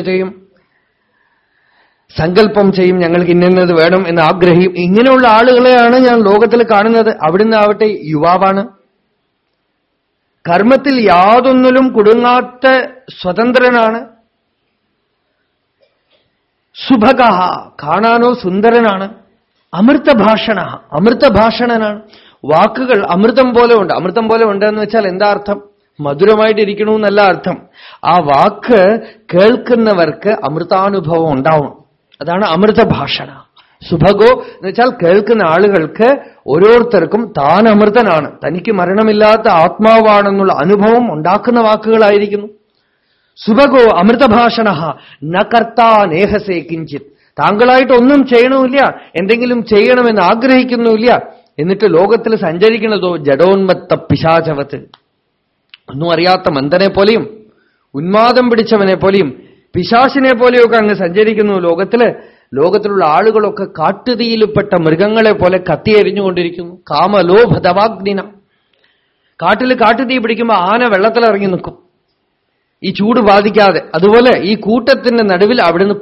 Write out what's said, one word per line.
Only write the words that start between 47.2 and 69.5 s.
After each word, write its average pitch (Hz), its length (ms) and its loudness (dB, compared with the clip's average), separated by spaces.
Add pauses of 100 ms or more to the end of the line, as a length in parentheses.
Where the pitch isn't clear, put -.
താങ്കളായിട്ടൊന്നും 247 800 2 (120)
ചെയ്യണമില്ല, 262 480 2 (400)
എന്തെങ്കിലും 240 400 -2 (120)
ചെയ്യണമെന്ന് 233 580 2
ആഗ്രഹിക്കുന്നുമില്ല. 240 800 0 (500)
എന്നിട്ട് 196 260 -2 (100)
ലോകത്തിൽ 214 360 0 (120)
സഞ്ചരിക്കണതോ 202 640 -2 (160)
ജഡോന്മത്ത 180 680 0 (140)
പിശാചവത്ത്, 156 720 -2 (1120)
ഒന്നും 156 220 -6
അറിയാത്ത 180 340 0 (100)
മന്ദനെ 170 400 0
പോലെയും 202 280 2 (720)
ഉന്മാദം 220 560 0
പിടിച്ചവനെ 214 520 0
പോലെയും 190 260 0 (460)
പിശാചിനെ 262 640 0
പോലെയൊക്കെ 240 400 2
അങ്ങ് 208 220 0
സഞ്ചരിക്കുന്നു 208 520 -2 (120)
ലോകത്തില്. 190 420 0 (500)
ലോകത്തിലുള്ള 190 460 0 (100)
ആളുകളൊക്കെ 208 500 0 (140)
കാട്ടുതീയിൽപ്പെട്ട 214 920 -2 (120)
മൃഗങ്ങളെ 208 560 0
പോലെ 180 180 2 (100)
കത്തിയെരിഞ്ഞുകൊണ്ടിരിക്കുന്നു. 180 1080 -2 (160)
കാമലോഭതവാഗ്നിന. 190 1300 0 (1200)
കാട്ടിൽ 214 300 0 (120)